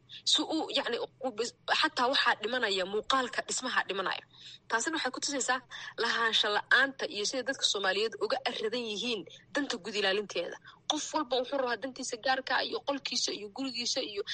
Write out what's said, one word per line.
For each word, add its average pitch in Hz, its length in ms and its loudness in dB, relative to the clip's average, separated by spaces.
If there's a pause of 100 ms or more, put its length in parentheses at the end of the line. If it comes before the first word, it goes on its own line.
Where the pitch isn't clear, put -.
(220)
Si - 200 4
uu, 311 280 0
yacni, 233 260 0 (720)
xataa - 400 4
waxaa 247 280 4
dhimanaya 214 480 0
muuqaalka 226 580 0
dhismaha - 420 -2
dhimanaya. 190 380 -2 (440)
Taasina 277 300 0
waxay 262 160 -2
ku - 80 -8
tusaysaa 262 400 0 (340)
lahaansho 226 540 2
la'aanta 240 580 4
iyo 208 180 -4
sida 254 180 0
dadka 269 220 0
Soomaaliyeed 202 540 2
uga - 240 0
aradan 240 420 -2
yihiin 214 360 -2 (300)
danta 269 260 -2
guud 208 200 -6
ilaalinteeda. 196 600 0 (280)
Qof 302 260 -2
walba 294 260 0
wuxuu 262 220 0
rabaa 247 180 0
dantiisa 254 400 -6
gaarka 262 380 0
ah 214 100 2
iyo 214 160 -4
qolkiisa 269 520 -2
iyo 208 160 -8
gurigiisa 240 520 -4
iyo 208 220 -4 (100)